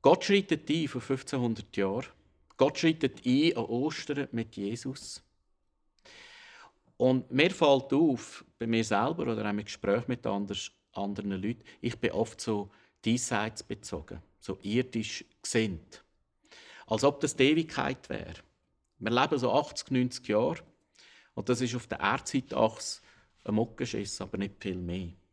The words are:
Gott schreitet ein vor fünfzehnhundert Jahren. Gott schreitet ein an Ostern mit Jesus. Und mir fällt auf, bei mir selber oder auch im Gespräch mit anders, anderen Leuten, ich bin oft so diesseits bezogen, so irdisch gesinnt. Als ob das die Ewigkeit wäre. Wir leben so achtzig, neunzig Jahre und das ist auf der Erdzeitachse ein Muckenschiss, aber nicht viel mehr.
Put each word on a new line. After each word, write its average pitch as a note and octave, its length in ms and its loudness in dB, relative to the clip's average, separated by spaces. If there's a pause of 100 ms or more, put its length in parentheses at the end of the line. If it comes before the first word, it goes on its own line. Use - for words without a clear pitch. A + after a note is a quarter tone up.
Gott F3 220 6
schreitet G3 460 2
ein D#3 180 2
vor B2+ 140 -6
fünfzehnhundert B2 760 -2
Jahren. G2+ 300 0 (500)
Gott C3+ 220 4
schreitet D#3+ 440 0
ein C#3+ 320 4
an A2+ 100 -2
Ostern C#3 640 -4
mit A2+ 240 -6
Jesus. A#2 680 -8 (1800)
Und C3 340 4
mir D3+ 200 4
fällt C#3 420 4
auf, C#3+ 500 0 (140)
bei A#2 80 -6
mir A2+ 180 2
selber A#2+ 480 0
oder G#2+ 140 -4
auch G#2 60 -2
im G#2 120 -4
Gespräch G#2 440 0
mit B2 180 -4
anders, G2+ 460 -4 (200)
anderen G2+ 480 -4
Leuten, A2 240 -6 (180)
ich A#2 180 -6
bin - 140 0
oft - 280 -2
so G2+ 300 -4 (340)
diesseits A2+ 560 0
bezogen, - 640 -10 (160)
so - 240 -8
irdisch A2 600 -2 (160)
gesinnt. - 640 -2 (840)
Als A2 160 0
ob C#3+ 160 4
das - 160 -2
die C3+ 160 6
Ewigkeit D#3 580 -2
wäre. - 240 -8 (680)
Wir A2 120 -2
leben C3+ 260 2
so A#2+ 140 2
achtzig, D3+ 400 0
neunzig B2+ 360 0
Jahre A#2+ 360 0 (720)
und A2+ 140 -8
das A#2+ 120 2
ist B2 140 -2
auf A#2 100 -6
der - 140 -6
Erdzeitachse - 1000 0 (420)
ein G#2+ 100 -4
Muckenschiss, A2 680 -4
aber G2 200 -8
nicht G2 200 -6
viel F#2 180 -6
mehr. F2 340 -6 (220)